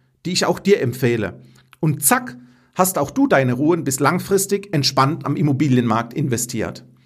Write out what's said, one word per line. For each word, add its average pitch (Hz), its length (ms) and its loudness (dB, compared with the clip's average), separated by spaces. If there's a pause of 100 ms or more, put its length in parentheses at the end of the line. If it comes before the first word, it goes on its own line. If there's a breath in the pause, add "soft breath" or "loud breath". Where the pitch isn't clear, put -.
(240 soft breath)
die 165 60 -4
ich 180 140 -2
auch 170 160 -2
dir 196 200 4
empfehle. 120 600 -2 (400 loud breath)
Und - 240 -2
zack, 247 320 0 (380 loud breath)
hast 180 240 0
auch 143 120 -2
du 277 160 2
deine 135 280 2
Ruhe 151 220 2
und 156 80 -6
bist 135 140 -2
langfristig 185 760 0
entspannt 139 540 0
am 143 80 -2
Immobilienmarkt 123 800 0
investiert. 113 680 -4 (220 soft breath)